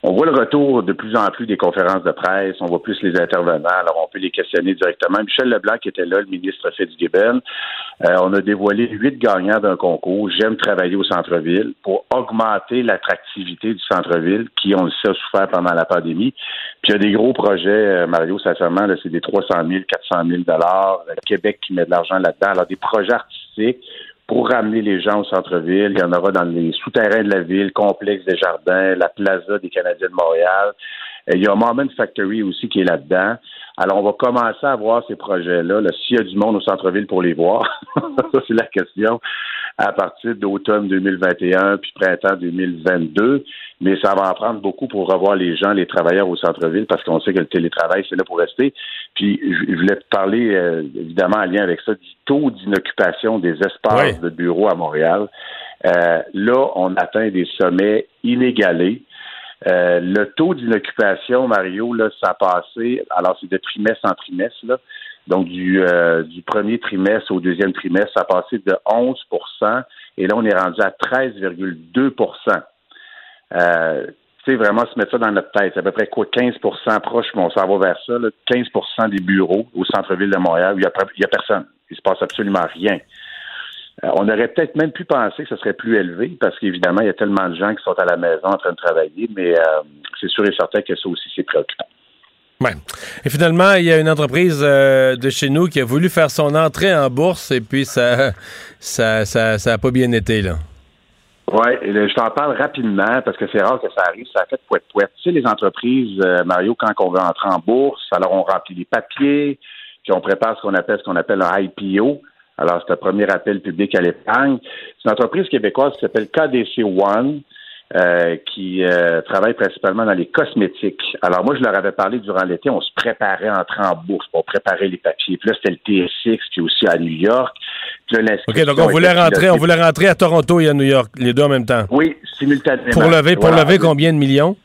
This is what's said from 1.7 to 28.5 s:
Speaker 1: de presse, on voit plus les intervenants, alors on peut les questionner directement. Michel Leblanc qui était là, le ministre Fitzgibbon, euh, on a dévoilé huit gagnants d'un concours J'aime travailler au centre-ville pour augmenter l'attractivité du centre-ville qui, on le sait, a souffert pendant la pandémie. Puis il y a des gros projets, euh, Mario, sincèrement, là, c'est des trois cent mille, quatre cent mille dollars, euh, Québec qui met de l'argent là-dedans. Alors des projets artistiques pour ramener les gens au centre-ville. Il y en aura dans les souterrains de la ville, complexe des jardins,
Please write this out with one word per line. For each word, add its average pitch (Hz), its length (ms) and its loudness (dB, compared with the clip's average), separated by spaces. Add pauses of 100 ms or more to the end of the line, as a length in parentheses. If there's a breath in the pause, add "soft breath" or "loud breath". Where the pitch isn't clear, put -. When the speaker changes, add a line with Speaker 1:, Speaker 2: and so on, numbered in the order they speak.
Speaker 1:
de 87 80 0
presse, 95 480 -2
on 92 60 -6
voit 85 180 -4
plus 104 180 -6
les 90 180 0
intervenants, 85 500 0 (100)
alors 82 260 0
on - 60 -20
peut 98 80 -10
les 92 120 -4
questionner 92 440 -2
directement. 90 480 0
Michel 127 260 -2
Leblanc 110 320 0
qui 101 80 -6
était 92 160 -4
là, 92 140 0
le 98 60 -4
ministre 92 500 -6
Fitzgibbon, 98 680 0 (640 loud breath)
euh, 87 180 4
on 95 120 2
a 98 80 2
dévoilé 104 460 0
huit 113 300 -2
gagnants 104 440 2
d'un 101 160 0
concours 95 520 -2 (100)
J'aime 110 180 0
travailler 92 400 0
au 95 80 0
centre-ville 87 760 0
pour - 320 -2
augmenter 113 680 -2
l'attractivité 95 920 -4
du 92 60 -8 (100)
centre-ville 87 580 0 (140)
qui, 98 140 2
on 92 80 2
le 82 80 0 (100)
sait, 107 80 2
a 95 40 2
souffert 98 340 -2
pendant 90 260 0
la 82 120 2
pandémie. 87 480 0 (500 loud breath)
Puis - 80 2
il - 0 -
y 104 40 4
a 104 40 0
des 104 140 4
gros 113 200 4
projets, 98 360 0
euh, 98 380 2
Mario, 85 320 0
sincèrement, 90 460 0
là, 95 160 2
c'est 90 80 -8
des 82 120 -2
trois 98 280 0
cent 87 140 2
mille, 92 220 -2
quatre - 260 -6
cent 87 140 0
mille 87 180 0
dollars, 87 560 2 (100)
euh, 82 40 -8 (120)
Québec 104 400 -2
qui 95 80 -8
met 87 120 0
de 82 60 -16
l'argent 90 280 0
là-dedans. 92 320 0
Alors 90 160 0
des 92 80 -8
projets 107 380 -2
artistiques - 680 -4 (480 loud breath)
pour 117 220 0
ramener 113 320 0
les 101 200 0
gens 104 200 0
au - 20 -4
centre-ville. 92 720 0
Il 95 40 2
y 92 40 2
en 87 80 0
aura 90 200 2
dans 92 120 0
les 82 280 -2 (120)
souterrains 110 400 0
de 101 60 0
la 98 120 2
ville, 95 300 -2
complexe 101 540 -2
des 92 120 0
jardins, 92 580 0